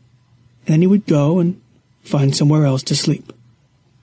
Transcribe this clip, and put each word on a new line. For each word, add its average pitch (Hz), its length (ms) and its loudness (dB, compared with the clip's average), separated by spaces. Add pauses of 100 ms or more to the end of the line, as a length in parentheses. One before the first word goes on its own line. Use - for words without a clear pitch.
(640)
And 165 80 -2
then 160 80 2
he 185 60 2
would 202 180 0
go 156 340 0
and 175 220 -2 (420)
find 135 320 -2
somewhere 151 300 2
else 131 180 -2
to - 120 -4
sleep. - 360 -4 (720)